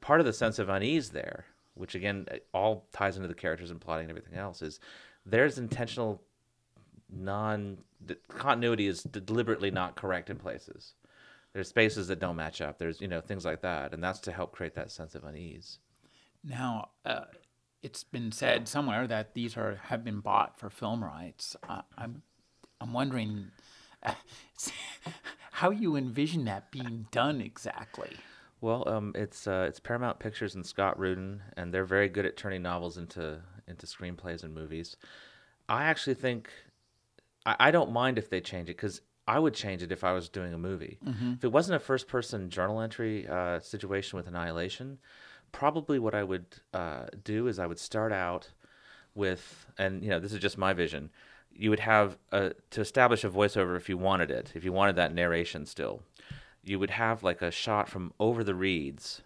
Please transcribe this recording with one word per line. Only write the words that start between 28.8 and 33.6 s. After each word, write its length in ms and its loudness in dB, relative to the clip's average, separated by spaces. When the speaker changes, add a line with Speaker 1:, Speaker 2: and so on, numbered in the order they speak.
Speaker 1:
um, 280 0
it's, 320 -4
uh, 200 4
it's 120 -4
Paramount 400 -2
Pictures 360 -4
and 100 -6
Scott 340 2
Rudin, 420 -2
and 160 -4
they're 120 2
very 240 6
good 160 0
at 120 -2
turning 240 -4
novels 360 -2
into, 420 -6